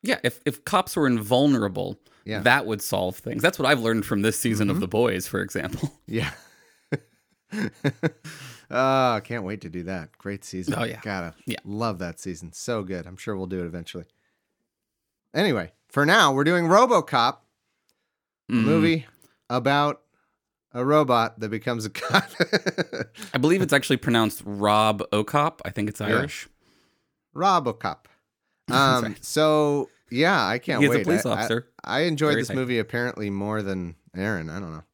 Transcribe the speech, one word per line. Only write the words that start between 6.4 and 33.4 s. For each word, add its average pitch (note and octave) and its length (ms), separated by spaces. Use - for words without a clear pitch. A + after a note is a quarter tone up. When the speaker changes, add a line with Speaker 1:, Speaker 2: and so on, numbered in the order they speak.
Speaker 2:
<laughs> G#3+ 80
Oh, C3 420
I G#2+ 100
can't A#2+ 200
wait G2 180
to E2+ 80
do F2 140
that. F2 340
Great G2+ 260
season. F#2 320
Speaker 1:
Oh, A#2 100
yeah. A#2 180
Speaker 2:
Gotta F#2 320
Speaker 1:
Yeah. A2 180
Speaker 2:
love G#2 360
that F2 200
season. F2 320
So A2+ 300
good. F2+ 240
I'm F2+ 120
sure G#2 200
we'll F#2 80
do F2+ 160
it F2 60
eventually. E2+ 380
Anyway, A#2+ 380
for C#3+ 160
now, E3+ 260
we're C3+ 120
doing E3+ 220
RoboCop, F3 720
a - 20
Speaker 1:
Mm. A2+ 120
Speaker 2:
movie D#3+ 420
about C#3 520
a A#2+ 100
robot C3 560
that A2 100
becomes A2 360
a G#2+ 40
cop. - 400
<laughs> - 520
Speaker 1:
I - 40
believe E3 240
it's D#3 120
actually C#3 240
pronounced A2+ 480
Rob G#2 580
O'Cop. D3 520
I F#2+ 40
think G#2 200
it's - 100
Speaker 2:
Yeah. G#2 80
Speaker 1:
Irish. B2 400
Speaker 2:
RoboCop. D3 680
Speaker 1:
<laughs> - 340
That's B2 120
Speaker 2:
Um, A#2 140
Speaker 1:
right. - 140
Speaker 2:
so, D3+ 640
yeah, C#3+ 360
I A2 140
can't C#3+ 220
Speaker 1:
He D3 60
is - 60
a A#2+ 40
Speaker 2:
wait. G#2+ 80
Speaker 1:
police F3+ 200
Speaker 2:
I, B2 40
I, - 40
Speaker 1:
officer. A2+ 340
Speaker 2:
I B2 180
enjoyed D3+ 320
Speaker 1:
Very A#2 80
Speaker 2:
this A#2+ 80
Speaker 1:
tight. - 80
Speaker 2:
movie B2 220
apparently G#2+ 500
more G#2 320